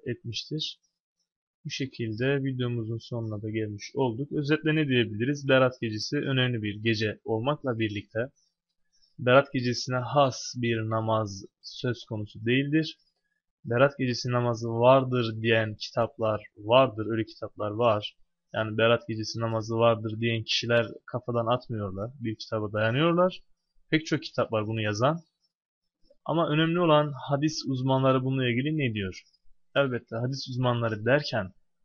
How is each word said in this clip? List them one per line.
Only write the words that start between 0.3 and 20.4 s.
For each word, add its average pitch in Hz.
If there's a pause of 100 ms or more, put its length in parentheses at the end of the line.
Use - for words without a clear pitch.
Bu 151
şekilde 131
videomuzun 120
sonuna 110
da 110
gelmiş 107
olduk. 131
Özetle 151
ne 156
diyebiliriz? 123
Berat 131
gecesi 110
önemli 127
bir 104
gece 107
olmakla 120
birlikte 110 (880)
Berat 127
gecesine 123
has 123
bir 117
namaz 110 (180)
söz -
konusu 107
değildir. 143 (680)
Berat 131
gecesi 123
namazı 120
vardır 120
diyen 113
kitaplar 110 (140)
vardır, 110
öyle 110
kitaplar -
var. 107 (380)
Yani 110
Berat 117
gecesi 110
namazı 113
vardır 113
diyen 113